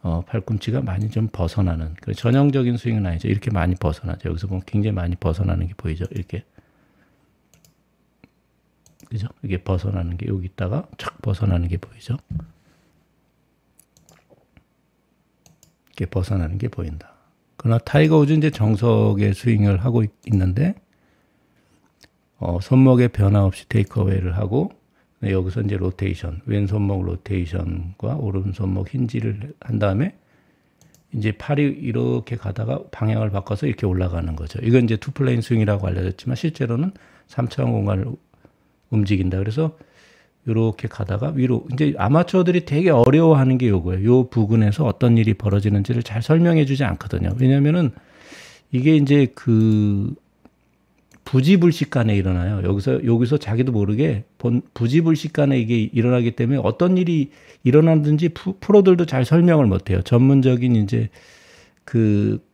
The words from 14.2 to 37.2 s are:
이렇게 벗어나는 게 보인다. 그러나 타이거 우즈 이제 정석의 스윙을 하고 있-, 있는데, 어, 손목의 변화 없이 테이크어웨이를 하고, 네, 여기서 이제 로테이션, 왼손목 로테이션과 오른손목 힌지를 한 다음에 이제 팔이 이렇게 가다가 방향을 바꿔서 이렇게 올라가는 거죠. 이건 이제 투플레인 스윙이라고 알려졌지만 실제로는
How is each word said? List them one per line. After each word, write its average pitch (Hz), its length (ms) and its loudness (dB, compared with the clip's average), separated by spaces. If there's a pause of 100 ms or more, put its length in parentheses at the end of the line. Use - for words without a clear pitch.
이렇게 - 180 -8
벗어나는 90 520 -4
게 - 100 -6
보인다. 78 460 -10 (420)
그러나 113 220 0
타이거 156 400 2
우즈 147 160 4
이제 151 180 2
정석의 107 840 2
스윙을 104 500 2
하고 117 200 0
있-, 104 80 -6 (140)
있는데, 104 500 0 (1600)
어, 87 240 -6
손목의 127 480 4
변화 101 360 2
없이 - 240 -2
테이크어웨이를 95 680 -2
하고, 107 340 -2 (480)
네, 101 140 -4
여기서 92 300 -4
이제 101 140 -4
로테이션, 92 680 -6
왼손목 101 560 -2
로테이션과 87 1120 -6
오른손목 95 800 -6
힌지를 113 640 -6
한 110 220 -6
다음에 104 340 -2 (1000)
이제 107 200 -2
팔이 143 320 -2
이렇게 123 720 -4
가다가 110 560 -6
방향을 110 380 -2
바꿔서 98 360 -6
이렇게 120 200 -4
올라가는 87 500 -2
거죠. 76 260 -10
이건 120 220 4
이제 110 120 0
투플레인 127 440 -2
스윙이라고 104 480 0
알려졌지만 92 480 -4
실제로는 147 560 -4 (340)